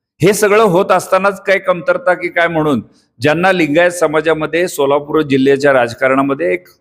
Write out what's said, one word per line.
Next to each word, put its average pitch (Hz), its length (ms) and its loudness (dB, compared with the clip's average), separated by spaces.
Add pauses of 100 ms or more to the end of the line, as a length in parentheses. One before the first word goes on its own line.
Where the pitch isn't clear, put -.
(220)
हे 190 120 4
सगळं 208 300 2
होत 196 280 2
असतानाच 190 520 0
काय 196 140 0
कमतरता 180 560 -2
की 175 140 -6
काय 170 200 -2
म्हणून 151 340 -2 (400)
ज्यांना 160 300 2
लिंगायत 170 400 0
समाजामध्ये 160 760 -2
सोलापूर 147 540 -2
जिल्ह्याच्या 139 520 2
राजकारणामध्ये 135 800 0
एक 180 140 -8 (140)